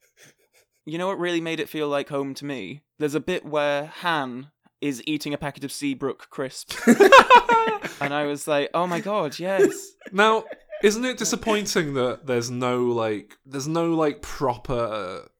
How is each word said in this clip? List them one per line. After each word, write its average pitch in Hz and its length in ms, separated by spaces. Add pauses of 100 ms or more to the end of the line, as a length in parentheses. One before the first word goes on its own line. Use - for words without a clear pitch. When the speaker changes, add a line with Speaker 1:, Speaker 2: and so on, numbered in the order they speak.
(880)
Speaker 1:
You 156 120
know 180 100
what 190 100
really 175 220
made 165 200
it - 100
feel 151 180
like 143 220
home 139 240
to 143 100
me? 131 380 (160)
There's 147 160
a 156 60
bit 180 260
where 147 400
Han 143 640 (320)
is 139 240
eating 151 260
a 143 60
packet 139 260
of 135 80
Seabrook 139 580
crisps. - 460 (100)
Speaker 2:
<laughs> 233 40 (1080)
Speaker 1:
And 143 120
I 147 140
was 147 220
like, 143 260
"Oh 170 120
my 175 140
God, 185 380
yes." 190 540 (200)
Speaker 2:
Now, 220 320 (380)
isn't 226 220
it 254 120
disappointing 202 800
that 127 320
there's 120 240
no, 123 360
like, 113 500 (100)
there's 139 220
no, 170 260
like, 151 260
proper 113 1080 (120)